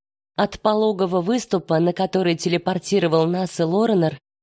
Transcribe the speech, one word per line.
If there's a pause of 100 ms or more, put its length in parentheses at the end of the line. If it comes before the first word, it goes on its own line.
(360)
От
пологого
выступа,
на
который
телепортировал
нас
и
Лоренор, (240)